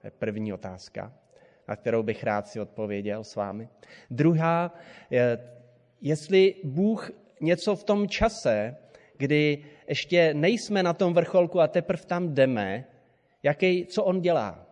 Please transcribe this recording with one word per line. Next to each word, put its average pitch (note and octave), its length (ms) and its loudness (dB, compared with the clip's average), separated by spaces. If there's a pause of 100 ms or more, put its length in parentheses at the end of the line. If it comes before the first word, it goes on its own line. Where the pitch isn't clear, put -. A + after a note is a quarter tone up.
To G#2 60 -16
je G2+ 40 -14
první G#2+ 420 -6
otázka, F#2+ 600 -14 (540)
na G#2 80 -6
kterou A2+ 280 -2
bych G#2+ 200 -4
rád G#2 240 -2
si - 120 -12
odpověděl G#2 640 -6
s - 120 -20
vámi. G#2 340 -8 (420)
Druhá, E3 640 2 (360)
je, A#2+ 300 2 (640)
jestli F#3 640 2
Bůh F#3 480 -2 (300)
něco F3 340 0
v - 80 -16
tom G#3 240 0
čase, A#2 680 0 (420)
kdy D3 480 0 (220)
ještě D#3+ 460 2
nejsme G3 500 0
na E3+ 100 2
tom F3 200 0
vrcholku F3 480 2
a D#3 60 6
teprv F3 380 -2
tam F3 280 -4
jdeme, B2 520 0 (580)
jaký, F3+ 420 0
co G#3 180 -4
on F#3 180 0
dělá. C3 500 -2